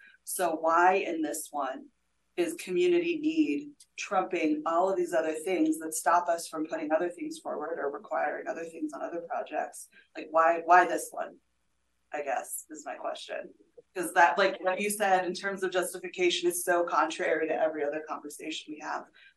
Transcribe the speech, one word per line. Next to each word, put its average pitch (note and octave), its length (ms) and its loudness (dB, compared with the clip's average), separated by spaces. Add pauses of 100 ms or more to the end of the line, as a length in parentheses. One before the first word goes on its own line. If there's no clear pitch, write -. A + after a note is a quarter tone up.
(240)
So F3 320 -2
why E3 380 6
in E3 280 -2
this D3+ 300 -6
one C3+ 360 -6 (480)
is E3 180 -2
community F3 680 2
need D3+ 500 0 (260)
trumping D#3+ 720 0
all E3+ 240 4
of F3+ 60 0
these F3 180 0
other D#3 200 2
things D#3 440 2
that D#3+ 160 -6
stop F3 340 2
us E3+ 200 -2
from D#3 180 -6
putting D#3 240 -6
other E3+ 180 2
things D#3 300 -8
forward D3+ 400 -6
or C#3+ 100 -2
requiring D3 600 -4
other - 160 -6
things D#3+ 280 -8
on E3 80 -10
other E3 200 -6
projects? D3 680 -6 (280)
Like, D#3 160 -10
why, E3 320 4
why F3 220 8
this G#3 260 -4
one, - 260 -8 (760)
I D3 100 -6
guess, - 460 -4
is D3+ 160 -14
my B2+ 120 -8
question. - 580 -8 (400)
'Cause F3 200 -4
that, F3 240 6
like, F#3+ 220 2
what F#3 200 0
you G#3 100 0
said F#3+ 340 2
in F3+ 100 -2
terms G3 280 -4
of F#3 80 0
justification F3 800 0
is F3 160 0
so F3 180 4
contrary D#3+ 640 0
to D#3 80 0
every D3+ 300 0
other D3+ 240 -2
conversation D3+ 640 -10
we - 60 -14
have D3 260 -8 (300)